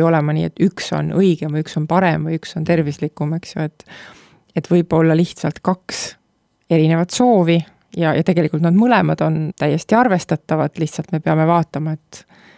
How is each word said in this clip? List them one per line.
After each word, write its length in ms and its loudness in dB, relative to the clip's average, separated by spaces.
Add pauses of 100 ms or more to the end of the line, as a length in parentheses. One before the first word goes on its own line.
ju 80 4
olema 240 2
nii, 160 -2
et 160 -2
üks 280 -2
on 200 -4
õigem 400 0
või 100 -4
üks 140 -14
on 100 -2
parem 400 0
või 140 -4
üks 160 -16
on 80 -4
tervislikum, 720 -2
eks 180 -12
ju, 140 -4
et, 160 -18 (720)
et 160 -4
võib-olla 420 2
lihtsalt 480 -2
kaks 380 -4 (720)
erinevat 420 2
soovi 480 4 (340)
ja, 220 0
ja 80 2
tegelikult 400 0
nad 100 4
mõlemad 480 2
on 160 0 (140)
täiesti 420 -2
arvestatavad, 840 0
lihtsalt 320 -6
me 80 -4
peame 260 0
vaatama, 480 -2
et, 300 -16 (340)